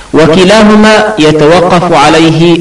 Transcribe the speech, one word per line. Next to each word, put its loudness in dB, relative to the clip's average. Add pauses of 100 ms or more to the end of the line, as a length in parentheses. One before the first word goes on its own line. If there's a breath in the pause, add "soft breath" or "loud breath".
(140 loud breath)
وكلاهما 0
يتوقف 0
عليه 0